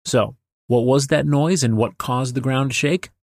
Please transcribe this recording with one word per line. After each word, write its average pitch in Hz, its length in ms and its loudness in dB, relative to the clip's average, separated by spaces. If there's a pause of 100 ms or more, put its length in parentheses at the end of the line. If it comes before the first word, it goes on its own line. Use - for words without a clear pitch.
So, 110 320 0 (320)
what 120 160 2
was 135 240 2
that 147 180 0
noise 147 380 2
and 113 120 2
what 113 220 -2
caused 127 380 -4
the 131 40 -2
ground 131 300 -2
to 120 60 -6
shake? 156 340 -2 (160)